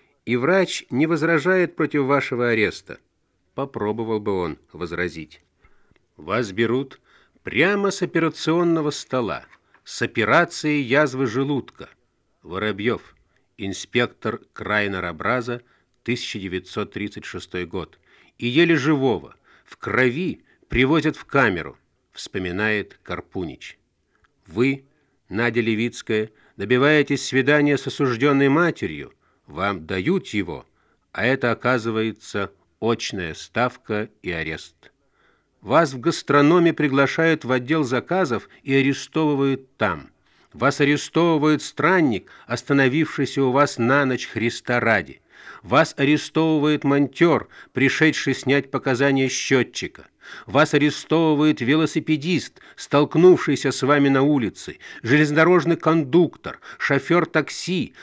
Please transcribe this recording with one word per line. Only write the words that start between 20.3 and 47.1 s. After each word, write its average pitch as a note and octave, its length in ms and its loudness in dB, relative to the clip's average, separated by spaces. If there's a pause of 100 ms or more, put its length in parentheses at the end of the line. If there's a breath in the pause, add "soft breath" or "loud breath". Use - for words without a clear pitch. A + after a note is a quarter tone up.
привозят C#3 480 2
в - 80 -18
камеру", — F#2 520 0 (360)
вспоминает G2 880 -4
Карпунич. F2 760 -10 (680)
Вы, C3 380 -2 (420)
Надя A2+ 320 0
Левицкая, A2 720 -2 (240 soft breath)
добиваетесь C3+ 720 2
свидания C#3+ 520 2
с - 80 -10
осуждённой C#3 600 0
матерью, A2 680 -2 (320)
вам F#2+ 400 -6
дают A2 420 -2
его, E2+ 380 -6 (460)
а G2 140 -4
это, B2+ 260 0
оказывается, A2 1040 -4 (300)
очная F2 520 -4
ставка A2+ 720 -6 (140)
и F2+ 80 -6
арест. D#2+ 600 -10 (720)
Вас C3+ 320 2
в B2+ 60 -12
гастрономе D3+ 720 2
приглашают D3 720 0
в A#2+ 60 -4
отдел B2+ 320 0
заказов B2+ 680 -2 (140)
и C3+ 100 -2
арестовывают C#3 1040 0
там. E2+ 320 -2 (420 soft breath)
Вас B2 300 0
арестовывает D3+ 800 2
странник, D#3 680 0 (160 loud breath)
остановившийся C3+ 960 0
у B2+ 80 2
вас - 260 2
на C3 280 2
ночь B2+ 200 -4
Христа A#2 540 -4
ради. G#2+ 420 0 (400 loud breath)
Вас C#3 340 2
арестовывает D3+ 880 0
монтёр, C#3+ 640 2 (220 loud breath)